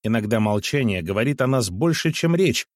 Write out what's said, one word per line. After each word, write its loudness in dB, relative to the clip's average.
Иногда 0
молчание 0
говорит -2
о 2
нас 0
больше, 0
чем 0
речь 0